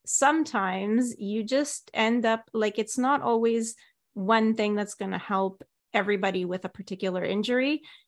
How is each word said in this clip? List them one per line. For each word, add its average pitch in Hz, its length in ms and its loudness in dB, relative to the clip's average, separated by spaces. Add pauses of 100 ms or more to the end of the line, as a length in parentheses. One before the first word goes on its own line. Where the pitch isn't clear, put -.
sometimes 226 1120 2
you 208 240 -2
just 269 500 -2
end 226 320 2
up, 226 280 0
like, 214 260 0
it's 220 180 -4
not 262 240 2
always 226 540 0 (400)
one 220 400 2
thing 208 200 0
that's 208 200 -4
gonna 190 240 -6
help 190 440 -4 (300)
everybody 196 520 0
with 185 200 -6
a 185 40 -10
particular 185 540 -6
injury. 247 600 0 (240)